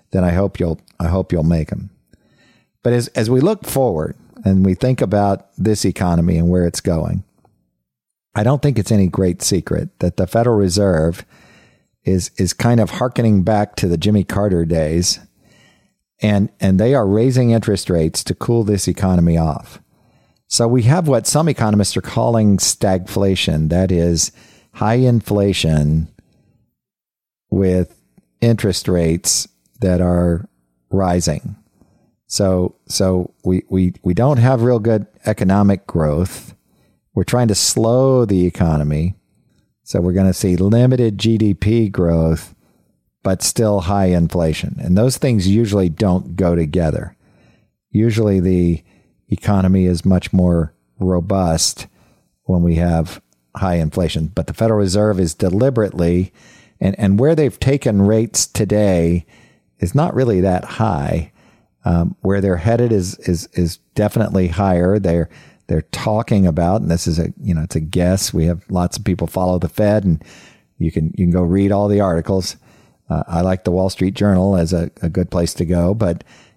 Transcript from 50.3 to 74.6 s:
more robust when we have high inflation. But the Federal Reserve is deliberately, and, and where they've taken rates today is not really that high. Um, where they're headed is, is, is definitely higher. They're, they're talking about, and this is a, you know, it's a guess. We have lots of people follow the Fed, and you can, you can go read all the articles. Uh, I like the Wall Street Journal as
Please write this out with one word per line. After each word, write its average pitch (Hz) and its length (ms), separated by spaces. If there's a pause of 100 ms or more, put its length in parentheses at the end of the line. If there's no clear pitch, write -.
more 87 420 (240)
robust 90 880 (560)
when 90 200
we 85 120
have 82 480 (340)
high 90 200
inflation. 80 500
But - 200
the - 80
Federal 113 240
Reserve 101 400
is 85 160
deliberately, 95 1000 (460)
and, 95 200
and 190 200
where 147 160
they've 147 240
taken 131 440
rates - 440
today 92 800 (540)
is 90 160
not 156 200
really 117 280
that 92 220
high. 82 680 (520)
Um, 85 360
where 98 220
they're 95 140
headed 117 360
is, 95 280
is, 87 340
is 85 240 (160)
definitely 101 540
higher. 92 500
They're, 85 320 (380)
they're 78 140
talking 107 640
about, 87 360
and 87 80
this 85 160
is 82 120
a, - 220
you 98 140
know, 78 80
it's 85 140
a 82 40
guess. 90 540
We 80 120
have 85 220
lots 90 300
of 101 60
people 87 220
follow 90 320
the 82 100
Fed, 104 360
and 82 180 (560)
you 80 120
can, 80 260
you 92 80
can 85 60
go 90 120
read 98 300
all 101 160
the 101 120
articles. 92 560 (520)
Uh, 78 180
I 85 140
like 92 240
the 90 60
Wall 92 180
Street 95 260
Journal 98 420
as 82 180